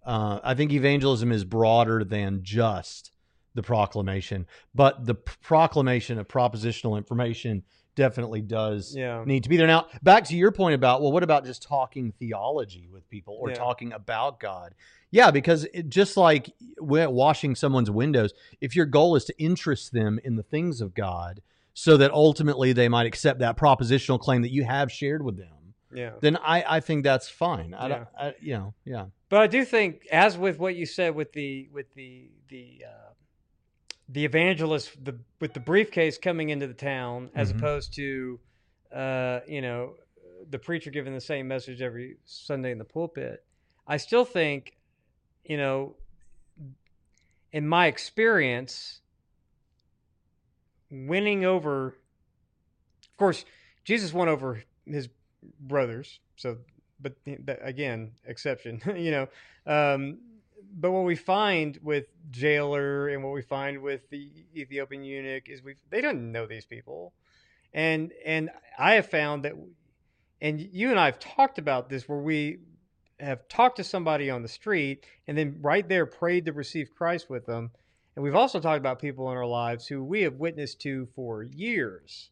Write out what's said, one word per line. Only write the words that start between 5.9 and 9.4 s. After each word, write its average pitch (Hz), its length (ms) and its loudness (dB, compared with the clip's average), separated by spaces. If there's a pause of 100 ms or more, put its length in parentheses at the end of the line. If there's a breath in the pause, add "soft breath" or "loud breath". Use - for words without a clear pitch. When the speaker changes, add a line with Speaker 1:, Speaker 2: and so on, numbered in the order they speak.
Speaker 1:
of 101 100 -10
propositional 113 720 0
information 117 640 -4 (320)
definitely 117 480 0
does 107 520 -4
Speaker 2:
Yeah. 120 300 -6
Speaker 1:
need 135 200 0